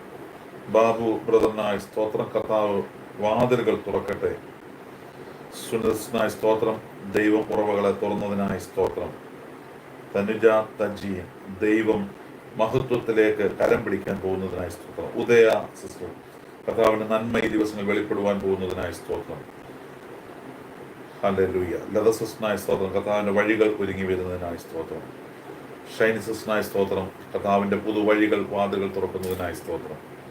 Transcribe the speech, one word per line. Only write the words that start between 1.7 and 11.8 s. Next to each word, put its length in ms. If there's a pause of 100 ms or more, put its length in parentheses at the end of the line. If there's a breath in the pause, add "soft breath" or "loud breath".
സ്തോത്രം, 580
കർത്താവ് 460 (340)
വാതിലുകൾ 640 (100)
തുറക്കട്ടെ. 480 (1300)
സുനസ്നായ 580
സ്തോത്രം, 540 (300)
ദൈവം 300 (120)
ഉറവകളെ 380
തുറന്നതിനായി 680
സ്തോത്രം. 540 (1000)
തനുജ 300 (360)
തജി, 400 (400)
ദൈവം 480 (460)